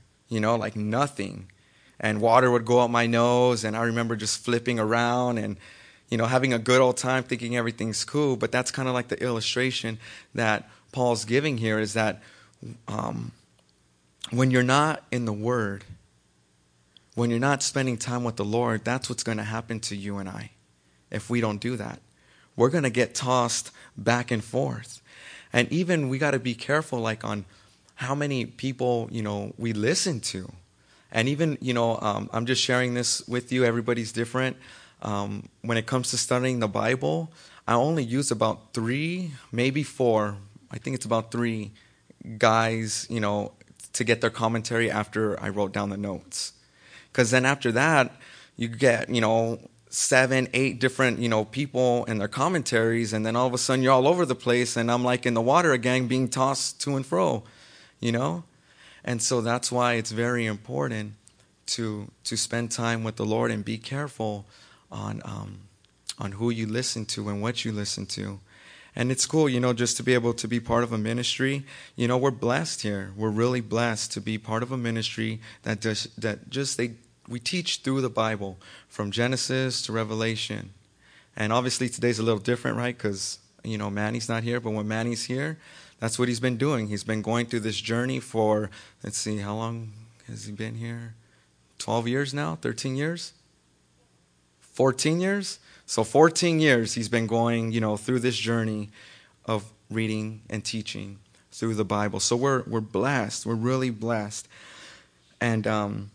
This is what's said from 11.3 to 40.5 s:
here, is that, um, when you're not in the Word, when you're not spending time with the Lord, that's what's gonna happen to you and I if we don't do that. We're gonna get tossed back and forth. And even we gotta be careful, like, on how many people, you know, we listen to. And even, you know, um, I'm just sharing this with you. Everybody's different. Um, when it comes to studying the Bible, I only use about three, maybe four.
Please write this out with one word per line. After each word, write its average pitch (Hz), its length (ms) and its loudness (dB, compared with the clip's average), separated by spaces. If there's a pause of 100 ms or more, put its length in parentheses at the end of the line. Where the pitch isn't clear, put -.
here, 110 220 0
is 104 140 -2
that, 110 280 0 (640)
um, 117 440 -6 (1000)
when 127 220 4
you're 127 100 6
not 143 480 4
in 123 160 -2
the 110 80 -2
Word, 107 500 -2 (1300)
when 117 160 2
you're 117 80 2
not 139 240 2
spending 131 340 0
time 123 260 -4
with 113 120 -2
the 101 100 -2
Lord, 113 400 0
that's 127 240 -2
what's 120 140 -6
gonna 107 200 -2
happen 110 360 -6
to 104 160 -8
you 101 220 -6
and 95 120 -8
I 104 220 -12 (580)
if - 180 -6
we 120 140 2
don't 107 180 0
do 123 160 -4
that. - 260 -10 (540)
We're 131 140 6
gonna 139 220 2
get 117 240 2
tossed 123 560 0 (260)
back 117 320 2
and 110 140 0
forth. 127 580 -6 (520)
And 120 180 2
even 160 380 2
we 131 80 0
gotta 139 220 2
be 120 160 -2
careful, 139 440 0
like, 113 240 -2
on 104 220 -4 (500)
how 127 180 -4
many 143 320 -2
people, 123 640 -2
you 117 100 -4
know, 104 360 -4
we 113 160 -2
listen 127 460 0
to. 95 320 -8 (600)
And 113 180 2
even, 147 320 2
you 127 120 0
know, 117 280 2
um, 104 320 -2
I'm 117 120 -2
just 123 160 0
sharing 123 320 2
this 123 340 -2
with 123 240 -4
you. 127 120 4
Everybody's 117 480 0
different. 127 460 -2 (440)
Um, 101 480 -4 (120)
when 113 160 0
it 113 80 0
comes 127 260 0
to 123 60 -2
studying 127 420 0
the 110 80 2
Bible, 131 640 -2 (360)
I 107 60 4
only 143 300 4
use 127 280 -2
about 110 420 0
three, 151 580 -2 (200)
maybe 131 320 0
four. 107 540 2 (320)